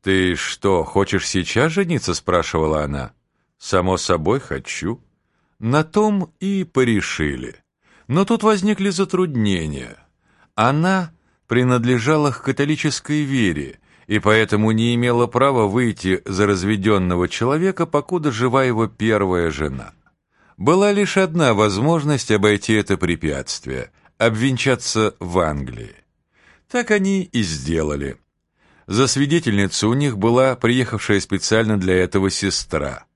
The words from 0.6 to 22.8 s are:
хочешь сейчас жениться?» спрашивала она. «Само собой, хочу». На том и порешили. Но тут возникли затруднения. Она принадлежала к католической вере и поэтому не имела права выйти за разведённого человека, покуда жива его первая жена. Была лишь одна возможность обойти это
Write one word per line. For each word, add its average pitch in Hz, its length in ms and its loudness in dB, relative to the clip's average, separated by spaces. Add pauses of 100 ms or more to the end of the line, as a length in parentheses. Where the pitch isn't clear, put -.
хочешь 98 420 -2
сейчас 117 460 -2
жениться?» 165 400 -2
спрашивала 78 720 0
она. 71 280 -6 (460)
«Само 92 400 0
собой, 87 420 0
хочу». - 640 -8 (560)
На 135 240 0
том 202 560 0
и 190 240 -2
порешили. 87 920 -2 (520)
Но 170 160 0
тут 214 200 0
возникли 208 460 2
затруднения. 107 1080 -2 (580)
Она 165 560 2 (360)
принадлежала 127 840 2
к - 100 -10
католической 147 840 -2
вере 98 560 -2 (280)
и 104 120 0
поэтому 107 520 2
не 117 240 2
имела 120 320 2
права 131 400 2
выйти 98 580 0
за 101 220 0
разведённого 95 800 0
человека, 165 580 -2
покуда 151 460 -2
жива 123 320 0
его 113 240 0
первая 95 640 0
жена. 71 400 -6 (640)
Была 190 360 2
лишь 196 260 0
одна 160 360 2
возможность 127 800 2
обойти 104 420 4
это 101 240 2